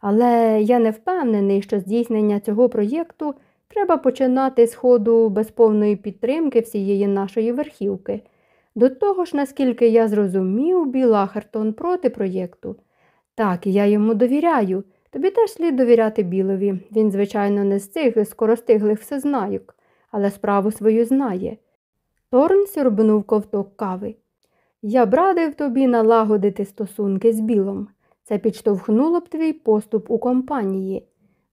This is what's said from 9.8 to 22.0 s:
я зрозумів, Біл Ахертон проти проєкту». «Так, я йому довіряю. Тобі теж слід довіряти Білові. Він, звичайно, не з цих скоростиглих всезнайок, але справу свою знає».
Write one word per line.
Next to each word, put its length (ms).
я 200
зрозумів, 760
Біл 300
Ахертон 580
проти 360
проєкту». 680
«Так, 320
я 180
йому 280
довіряю. 680
Тобі 200
теж 220
слід 240
довіряти 480
Білові. 560
Він, 200
звичайно, 520
не 160
з 100
цих 380
скоростиглих 720
всезнайок, 760
але 200
справу 400
свою 340
знає». 520